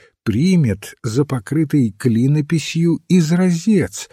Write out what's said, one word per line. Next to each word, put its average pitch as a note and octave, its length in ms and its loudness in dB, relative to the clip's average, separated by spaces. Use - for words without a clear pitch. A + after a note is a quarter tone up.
примет B2+ 800 0
за A#2+ 220 -2
покрытый C#3 680 -2
клинописью D3 1160 0
изразец F3 1040 0